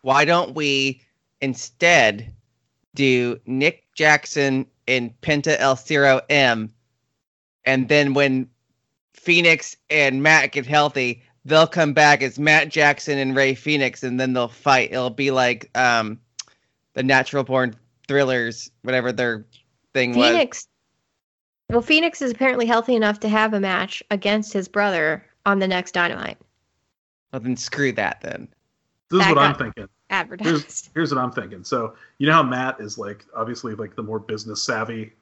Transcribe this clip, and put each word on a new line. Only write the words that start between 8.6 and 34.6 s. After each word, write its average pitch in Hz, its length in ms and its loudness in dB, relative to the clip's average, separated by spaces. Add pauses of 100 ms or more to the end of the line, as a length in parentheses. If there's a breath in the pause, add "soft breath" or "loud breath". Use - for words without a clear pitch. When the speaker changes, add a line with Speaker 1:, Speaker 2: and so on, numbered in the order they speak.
Speaker 1:
Phoenix 170 600 2 (140)
and 139 320 2
Matt 151 300 4
get 131 160 -6
healthy, 139 560 0 (220 soft breath)
they'll 156 220 4
come 156 260 0
back 147 280 6
as 131 180 -4
Matt 151 300 2
Jackson 147 480 0
and 131 180 -2
Rey 135 180 2
Fenix, 135 500 -4
and 127 160 -4
then 131 140 0
they'll 123 140 0
fight. 127 440 0
It'll - 180 -4
be 135 220 -2
like, 123 440 0
um, 117 440 0 (720)
the 131 100 -6
Natural 131 400 2
Born 127 320 -2 (320)
Thrillers, 131 640 -2 (100)
whatever 127 300 -2
their 117 340 -4 (480)
thing 123 220 0
was. 254 160 6
Speaker 2:
Phoenix. 302 360 -2 (1040)
Well, 233 120 0
Phoenix 320 400 0
is 254 100 -2
apparently 254 340 0
healthy 233 300 2
enough 208 260 0
to 220 80 -4
have 214 240 2
a 208 60 -2
match 190 420 -4 (100)
against 208 420 -2
his 190 140 -4
brother 175 580 -2 (200)
on 202 140 2
the 190 80 0
next 185 260 -4
Dynamite. 170 440 -4 (920)
Speaker 1:
Well, 127 100 -10
then 123 160 -4
screw 139 360 -2
that 101 280 -4
then. - 260 -12 (640)
Speaker 3:
This 180 120 0
is 196 40 2
Speaker 2:
That 180 100 4
Speaker 3:
what 143 80 4
I'm 143 80 2
Speaker 2:
got - 80 -8
Speaker 3:
thinking. 110 280 -10 (220)
Speaker 2:
advertised. 185 400 -6
Speaker 3:
Here's, - 440 -6
here's 156 200 -2
what 131 80 -2
I'm 123 100 -6
thinking. 98 320 -12
So, 117 320 -6 (220 soft breath)
you 143 100 0
know 156 60 4
how 160 100 6
Matt 127 360 -4
is, 104 180 -14
like, 101 280 -12 (100)
obviously, 113 380 -8
like, 101 220 -12
the 113 80 -10
more 107 160 -8
business 107 420 -10